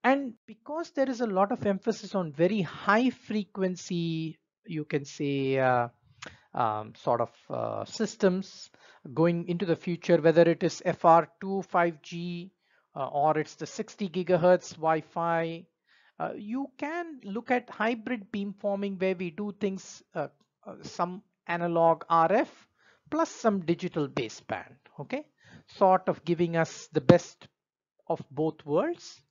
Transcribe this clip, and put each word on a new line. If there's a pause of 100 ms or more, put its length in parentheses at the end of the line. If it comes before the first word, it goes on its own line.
And (140)
because
there
is
a
lot
of
emphasis
on
very
high
frequency, (280)
you
can
say,
uh, (680)
um,
sort
of, (200)
uh,
systems (440)
going
into
the
future,
whether
it
is
F
R (120)
two
five
G, (460)
uh,
or
it's
the
sixty
gigahertz
Wi-Fi, (520)
uh,
you
can
look
at
hybrid
beamforming
where
we
do
things, (120)
uh, (380)
uh,
some (240)
analog
R
F (420)
plus
some
digital
baseband, (220)
okay, (400)
sort
of
giving
us
the
best (580)
of
both
worlds. (100)